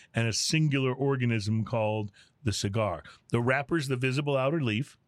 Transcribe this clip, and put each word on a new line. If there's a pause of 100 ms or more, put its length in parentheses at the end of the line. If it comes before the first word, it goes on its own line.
(140)
and
a
singular
organism
called (300)
the
cigar. (280)
The
wrapper's
the
visible
outer
leaf. (120)